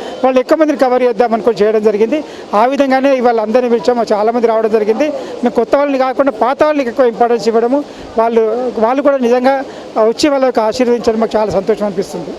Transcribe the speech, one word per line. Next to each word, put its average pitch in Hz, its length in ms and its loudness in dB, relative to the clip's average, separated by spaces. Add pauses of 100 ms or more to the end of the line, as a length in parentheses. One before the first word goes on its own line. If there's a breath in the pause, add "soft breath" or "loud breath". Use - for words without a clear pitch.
(240 loud breath)
వాళ్ళు 254 160 2
ఎక్కువ 302 180 2
మందిని 302 200 0
కవర్ 254 240 2
చేద్దాం 233 320 2
అనుకొని 220 280 0
చేయడం 214 200 2
జరిగింది. 220 420 0 (300 loud breath)
ఆ 208 100 4
విధంగానే 269 520 2
ఇవాళ 240 240 2
అందరినీ 233 300 0
పిలిచాము, 233 420 0
చాలామంది 226 340 0
రావడం 220 240 0
జరిగింది. 220 360 0 (360 loud breath)
మేము 240 80 0
కొత్త 240 260 0
వాళ్ళని 277 220 0
కాకుండా 262 340 0
పాత 247 300 0
వాళ్ళకి 285 260 0
ఎక్కువ 247 180 2
ఇంపార్టెన్స్ 233 420 0
ఇవ్వడము, 240 360 0 (340 loud breath)
వాళ్ళు, 226 600 0
వాళ్ళు 254 240 0
కూడా 277 140 2
నిజంగా 254 480 2 (440 loud breath)
వచ్చి 233 200 0
వాళ్ళకి 262 320 0
ఆశీర్వదించడం 226 600 0
మాకు 226 180 -2
చాలా 214 120 0
సంతోషం 202 360 -2
అనిపిస్తుంది. 180 520 -6